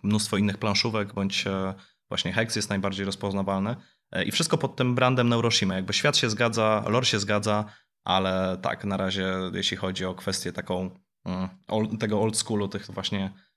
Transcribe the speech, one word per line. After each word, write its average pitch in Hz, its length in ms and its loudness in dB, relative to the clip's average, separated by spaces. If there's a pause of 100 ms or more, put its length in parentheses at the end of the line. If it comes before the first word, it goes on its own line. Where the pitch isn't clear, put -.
mnóstwo 104 340 2
innych 101 200 2
planszówek, 107 560 0
bądź, 98 340 -2
e, 95 260 -2 (360)
właśnie 101 240 -2
Hex 113 220 0
jest 107 140 -2
najbardziej 98 360 0
rozpoznawalny. 98 680 -2 (360)
E, 90 120 -2
i 107 80 -2
wszystko - 260 0
pod - 180 -4
tym 123 200 2
brandem 123 340 4
Neuroshima. 113 460 2
Jakby 95 180 -2
świat - 240 2
się 120 120 2
zgadza, 110 580 2
lore 120 180 2
się 110 140 2
zgadza, 104 460 0 (400)
ale 92 560 2
tak, - 240 -4
na 98 120 0
razie 95 360 0 (200)
jeśli 95 240 -2
chodzi 92 280 -4
o 92 100 -4
kwestię 92 380 -4
taką, 92 460 -4 (260)
mm, 92 240 -4 (180)
ol-, 110 300 0
tego 107 240 0
old 110 160 2
schoolu, 104 300 0
tych 101 240 -8
właśnie 98 400 -4 (260)